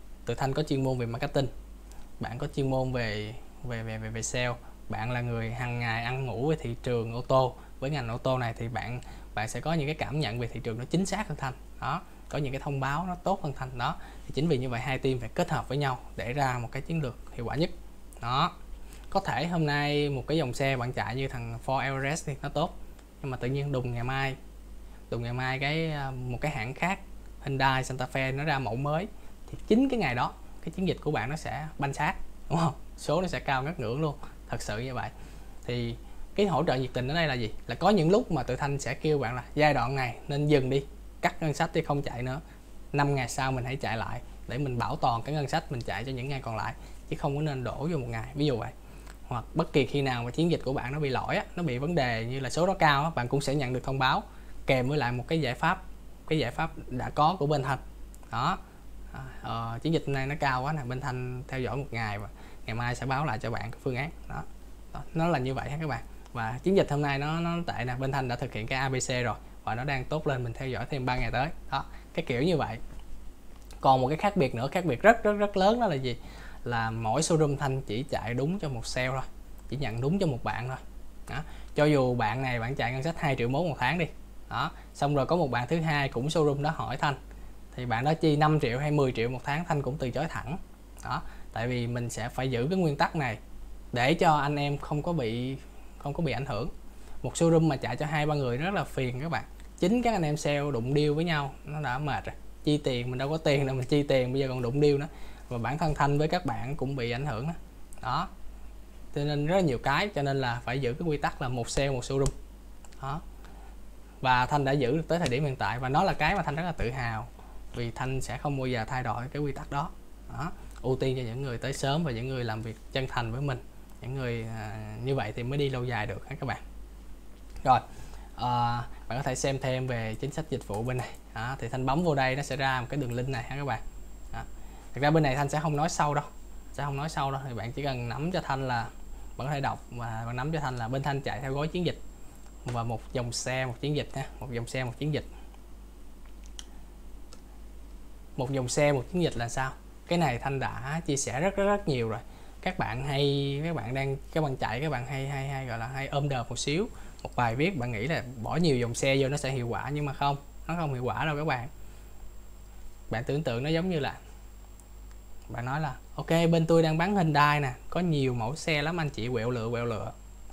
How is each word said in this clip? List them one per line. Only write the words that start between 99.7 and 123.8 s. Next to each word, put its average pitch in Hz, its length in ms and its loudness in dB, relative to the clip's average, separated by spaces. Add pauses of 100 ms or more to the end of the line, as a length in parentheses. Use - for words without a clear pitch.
Chính 226 220 6
các 233 120 4
anh 185 80 4
em 151 160 4
sale 147 340 2
đụng 123 220 2
deal 147 180 6
với 156 140 2
nhau 147 280 0 (120)
nó 151 160 -4
đã 131 160 0
mệt 135 280 0
rồi. 110 100 -6 (280)
Chi 147 200 6
tiền, 123 280 2
mình 127 60 0
đâu 135 120 0
có 156 80 2
tiền 143 300 6
đâu 131 80 2
mình 127 100 0
chi 143 180 6
tiền, 131 300 4
bây 135 80 4
giờ 135 60 2
còn 127 140 0
đụng 131 200 2
deal 147 160 8
nữa. 143 100 -2 (420)
Và 123 80 -2
bản 117 200 0
thân 156 180 4
Thanh 143 220 6
với 156 100 4
các 170 180 0
bạn 117 300 -2
cũng 135 200 0
bị 120 160 0
ảnh 120 140 -2
hưởng 127 220 -2
đó. 170 60 -2 (480)
Đó. 151 260 0 (880)
Cho 143 80 0
nên 147 220 2
rất 165 100 4
là 196 60 6
nhiều 135 220 4
cái, 160 320 4
cho 147 60 0
nên 139 200 2
là 123 240 0
phải 127 160 0
giữ 120 120 2
cái 170 140 -4
quy 147 100 2
tắc - 240 -2
là 135 60 0
một 123 220 -2
sale, 143 200 2
một 127 140 0
showroom. 139 280 2 (680)
Đó. 143 200 -4 (1000)
Và 127 240 6
Thanh 143 200 4
đã 135 60 4
giữ 143 260 4
được 160 100 -2
tới 165 120 4
thời 170 100 4
điểm 131 140 2
hiện 135 120 2
tại 107 240 0
và 127 100 0
nó 151 140 6
là 175 100 4
cái 160 220 4
mà 185 80 2
Thanh 147 120 -2
rất 160 80 -2
là 175 80 -2
tự 117 200 -2
hào, 120 360 -2 (480)
vì 117 160 -2
Thanh 131 300 0
sẽ 117 160 -4
không 143 200 -2
bao 131 100 0
giờ 120 200 0
thay 127 160 -2
đổi 117 240 -2
cái 147 140 -4
quy 143 100 0
tắc 147 200 -6
đó. 143 180 0 (440)
Đó. 139 180 -4 (300)
Ưu 123 140 2
tiên 131 220 2
cho 127 60 -2
những 117 180 -4
người 123 160 -2
tới 127 160 -2
sớm 143 300 2
và 151 80 0
những 120 160 -2
người 131 160 -2
làm 110 180 -2
việc 113 160 -6 (140)
chân 131 160 0
thành 117 240 -2
với 127 100 -2
mình. 135 220 -2 (380)